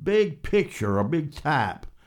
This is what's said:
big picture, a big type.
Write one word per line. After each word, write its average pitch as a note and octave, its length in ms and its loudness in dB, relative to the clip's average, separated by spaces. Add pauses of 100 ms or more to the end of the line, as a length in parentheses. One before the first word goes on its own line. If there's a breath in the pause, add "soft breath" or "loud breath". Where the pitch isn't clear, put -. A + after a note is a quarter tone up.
big G3 400 0
picture, F#3+ 560 0
a G#2 60 2
big D3+ 300 -2
type. A#2+ 500 -2 (220 soft breath)